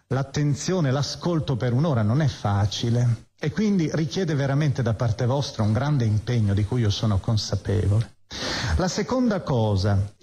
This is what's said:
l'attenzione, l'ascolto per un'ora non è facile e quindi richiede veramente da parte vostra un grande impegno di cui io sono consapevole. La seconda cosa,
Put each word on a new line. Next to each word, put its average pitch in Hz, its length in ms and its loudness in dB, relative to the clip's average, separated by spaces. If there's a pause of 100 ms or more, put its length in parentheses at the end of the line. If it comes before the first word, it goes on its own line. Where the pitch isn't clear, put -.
l'attenzione, 147 840 0
l'ascolto 143 640 -2
per 123 160 0
un'ora 131 300 2
non 107 180 2
è 156 80 2
facile 117 1000 0 (120)
e 156 120 -2
quindi 202 420 2
richiede 165 420 -2
veramente 139 460 0
da 117 120 0
parte 120 320 -2
vostra 127 380 -2
un 107 80 2
grande 135 320 0
impegno 107 500 0
di 107 120 2
cui 123 160 0
io 107 80 2
sono 101 300 0
consapevole. 101 960 0 (640)
La 190 100 0
seconda 233 540 0
cosa, 101 680 0 (120)